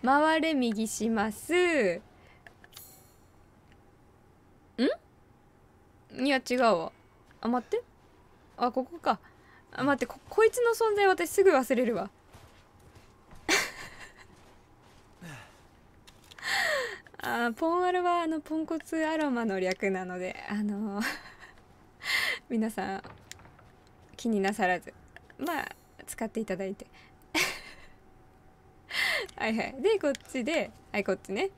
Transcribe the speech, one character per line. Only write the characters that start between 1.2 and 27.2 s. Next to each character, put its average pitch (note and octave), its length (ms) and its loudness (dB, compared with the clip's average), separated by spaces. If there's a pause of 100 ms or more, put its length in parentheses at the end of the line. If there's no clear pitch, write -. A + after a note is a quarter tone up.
す。 - 220 -4
ん？ D#4 480 4 (4000)
い C#4 40 2
や、 C4+ 200 2
違 B3 60 0
う B3+ 80 2
わ。 F#3 300 4 (480)
あ、 A3+ 80 -2
待 A#3+ 160 0
っ - 40 -20
て。 A#4 140 0 (760)
あ、 A#3+ 160 0
こ B3+ 120 -2
こ E4+ 140 -16
か。 A#3+ 220 0 (520)
あ、 - 120 -4
待 C#4 120 4
っ - 20 -8
て、 A#3+ 80 0
こ、 - 120 -14 (100)
こ G#4+ 160 6
い A4 60 8
つ - 120 -2
の A#4 80 6
存 A4 260 2
在 G4+ 100 6
私 F4+ 240 4
す G4 140 4
ぐ F#4+ 60 10
忘 C4 240 4
れ B3 100 2
る A3+ 100 0
わ。 F#3+ 160 -4 (1400)
<laughs> - 3750 -6
あ、 A#3 340 -2
ポ E4 240 2
ン F4+ 60 2
ア F4+ 80 2
ル F4+ 100 2
は F4 200 2
あ E4 40 0
の、 D#4+ 140 0
ポ D#4 160 -6
ン D#4+ 80 -2
コ D#4+ 140 -4
ツ D#4+ 280 -2
ア D#4+ 100 0
ロ D4+ 140 0
マ A#3 140 0
の F#3+ 160 0
略 F#3 300 0
な F#3 140 -2
の F3+ 140 -8
で、 F#3 180 -6 (120)
あ G3+ 140 -4
の、 G#3 380 -4 (680)
<laughs> - 760 -4
皆 A3+ 220 -2
さ G3 260 -6
ん、 - 60 -10 (1120)
気 - 120 -6
に G#3+ 120 0
な G3 140 0
さ G#3 120 0
ら F3+ 140 2
ず、 - 140 -18 (420)
ま D#4 240 -4
あ、 - 80 -6 (380)
使 - 180 -8
っ A3 40 -6
て A3 120 -6
い G#3+ 60 -4
た F#3 100 -4
だ F#3+ 80 -6
い F#3+ 100 -6
て。 - 120 -16 (480)